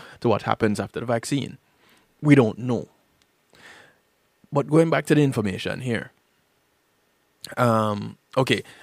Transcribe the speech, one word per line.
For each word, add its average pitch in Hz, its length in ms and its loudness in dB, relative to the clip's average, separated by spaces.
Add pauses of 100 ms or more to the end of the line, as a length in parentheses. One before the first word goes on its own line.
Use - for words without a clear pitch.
(180)
to - 100 -2
what 101 140 2
happens 107 380 0
after 101 180 -8
the 117 80 -10
vaccine. 120 520 -6 (600)
We 147 140 6
don't 120 240 4
know. 120 300 -6 (1600)
But 143 160 -2
going 160 220 4
back 143 160 -2
to 160 80 4
the 147 80 4
information 104 600 -2
here. 120 280 -6 (1500)
Um, 110 600 -2 (180)
okay, 127 280 0 (180)